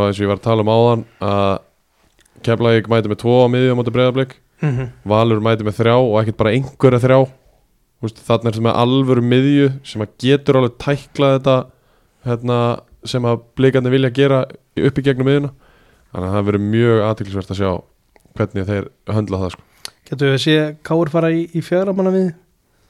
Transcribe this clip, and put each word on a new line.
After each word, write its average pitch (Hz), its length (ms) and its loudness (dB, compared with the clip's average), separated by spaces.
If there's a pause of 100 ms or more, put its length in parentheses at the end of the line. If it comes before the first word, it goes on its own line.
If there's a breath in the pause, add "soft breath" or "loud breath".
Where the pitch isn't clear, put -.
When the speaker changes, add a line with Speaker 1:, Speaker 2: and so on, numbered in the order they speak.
Speaker 1:
eins 101 140 -4
og - 40 -4
ég 98 40 0
var 101 80 -2
að - 60 -10
tala 113 180 0
um 104 60 -2
áðan, 113 380 2 (160)
að 101 380 -2 (840)
Keflavík 113 460 0
mæti 110 200 0
með 104 140 -4
tvo 120 200 2
á 123 60 4
miðju 127 240 2
á 123 60 -2
móti 120 160 -4
Breiðablik. 127 380 0 (300)
Speaker 2:
Mhm. 131 260 -2 (180)
Speaker 1:
Valur 110 340 2
mæti 110 240 0
með 104 140 -4
þrjá 117 180 2
og 117 260 2
ekkert 107 140 -4
bara 107 160 0
einhverja 131 480 2
þrjá. 131 200 4 (840)
Þú - 0 -
veist, 110 240 -10
þarna 117 240 0
ertu 110 100 -4
með 113 160 0
alvöru 127 480 2
miðju 135 440 2 (180)
sem 107 160 -8
að 104 60 -6 (100)
getur 135 380 2
alveg 123 200 0
tæklað 139 600 -2
þetta, 131 280 0 (600)
hérna, 120 320 -2 (480)
sem 127 160 -4
að 117 180 0 (160)
Blikarnir 131 340 2
vilja 131 220 2
gera 135 320 2 (320)
í, 156 80 0
upp 139 140 0
í 135 40 -2
gegnum 131 240 0
miðjuna. 143 240 0 (640 soft breath)
Þannig 92 140 -6
að 98 60 -2
það 101 100 0
verður 101 260 0
mjög 113 380 2
athyglisvert 98 420 -6
að 95 100 -6
sjá 92 220 -2 (540)
hvernig 92 300 -4
þeir 98 220 -4 (180)
höndla 98 340 -2
það, 90 120 -4
sko. - 100 -18 (420 loud breath)
Speaker 2:
Getum 139 240 -4
við 135 160 0
séð 156 380 0
K 160 200 -2
R 156 80 -2
fara 165 200 0
í, 165 240 -2
í 160 80 -4
fjögra 190 340 -2
manna 185 140 0
miðju? 185 240 0 (560)